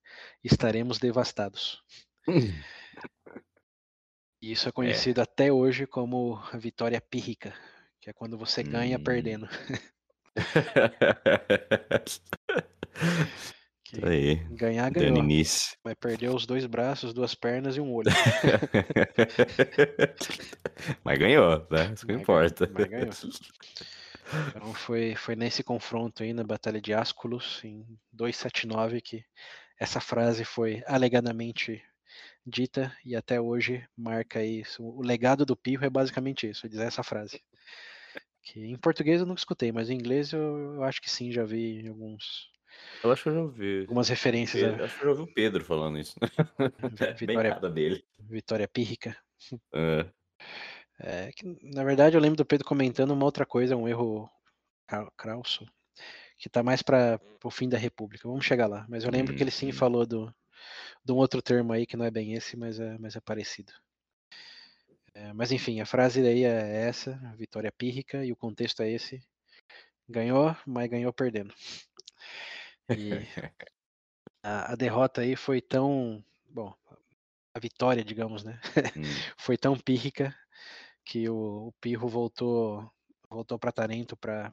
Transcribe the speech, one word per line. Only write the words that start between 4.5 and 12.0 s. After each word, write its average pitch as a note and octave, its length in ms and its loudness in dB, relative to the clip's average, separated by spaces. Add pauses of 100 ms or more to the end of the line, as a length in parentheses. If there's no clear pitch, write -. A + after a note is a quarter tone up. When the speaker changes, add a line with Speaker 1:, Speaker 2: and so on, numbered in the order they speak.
Speaker 1:
isso - 180 -2
é - 40 -4
Speaker 2:
É. - 0 -
Speaker 1:
conhecido B2 480 0
até C3+ 320 4
hoje C3 340 4
como B2 500 -2 (160)
a B2 60 -10
vitória A#2 420 -4
pírrica, G#2+ 540 -8 (460)
que - 100 -20
é - 20 -16
quando A2+ 240 -12
você A2+ 280 -4
ganha B2+ 320 -2
Speaker 2:
Hum. - 20 -2
Speaker 1:
perdendo. A#2+ 500 -2 (880)
<laughs> - 0 -
Speaker 2:
<laughs> - 3500 2